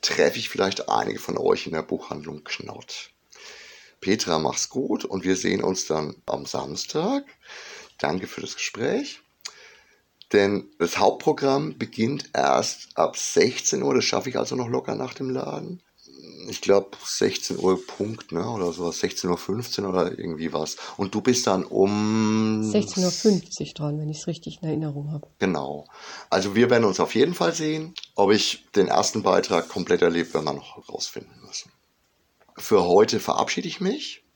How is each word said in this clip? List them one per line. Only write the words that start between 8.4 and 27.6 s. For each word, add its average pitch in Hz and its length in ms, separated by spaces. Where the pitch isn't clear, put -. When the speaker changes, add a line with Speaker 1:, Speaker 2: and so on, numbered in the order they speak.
Speaker 1:
das - 120
Gespräch. 175 680
Denn 101 360
das - 200
Hauptprogramm 139 800
beginnt 113 560
erst - 600
ab - 220
sechzehn - 680
Uhr, 139 120
das 123 100
schaffe - 240
ich 123 100
also - 160
noch 123 140
locker 127 260
nach 127 200
dem 131 160
Laden. 151 520
Ich 107 120
glaub, 98 440
sechzehn - 540
Uhr 92 260
Punkt, - 480
ne, 90 160
oder 98 240
sowas, 85 280
sechzehn - 300
Uhr 87 80
fünfzehn 101 480
oder 90 300
irgendwie 80 360
was. 78 240
Und 98 180
du 107 60
bist 123 260
dann 95 180
um 107 1040
Speaker 2:
Sechzehn 202 340
Uhr 180 60
fünfzig - 640
dran, 151 240
wenn 151 100
ich's 156 180
richtig 160 340
in 165 80
Erinnerung 147 420
habe. 151 160
Speaker 1:
Genau. 73 480
Also 95 240
wir 120 160
werden 117 140
uns 98 160
auf 82 140
jeden 151 200
Fall 170 180
sehen. 156 420